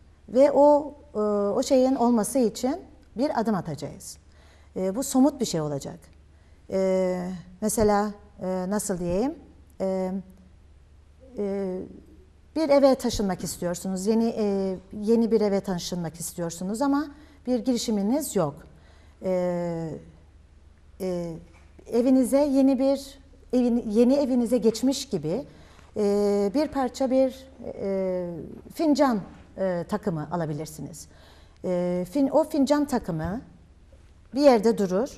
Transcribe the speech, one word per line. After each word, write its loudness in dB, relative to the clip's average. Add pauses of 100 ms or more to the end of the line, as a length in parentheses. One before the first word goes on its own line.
(280)
ve 6
o, 6 (200)
e, -2 (400)
o 0
şeyin 4
olması 2
için 0 (400)
bir 0
adım 0
atacağız. -8 (580)
E, -2
bu -2
somut 4
bir 0
şey -2
olacak. -6 (720)
E, -2 (300)
mesela 2 (320)
e, -4
nasıl -4
diyeyim, -2 (460)
e, -2 (1300)
e, -4 (800)
bir 0
eve 6
taşınmak -4
istiyorsunuz, -6
yeni, 0
e, -2 (160)
yeni 0
bir 4
eve 2
taşınmak -6
istiyorsunuz -6
ama 0 (380)
bir 0
girişiminiz -2
yok. 0 (680)
E, -2 (1080)
e, -4 (580)
evinize 4
yeni 4
bir, -2 (340)
evin-, 0
yeni 6
evinize 2
geçmiş 0
gibi, -4 (520)
e, 2
bir 2
parça -2
bir, 2 (360)
e, -4 (440)
fincan, 2 (360)
e, -2
takımı -4
alabilirsiniz. -8 (560)
E, -2
fin-, 2
o 4
fincan 2
takımı -4 (960)
bir -2
yerde 6
durur. 0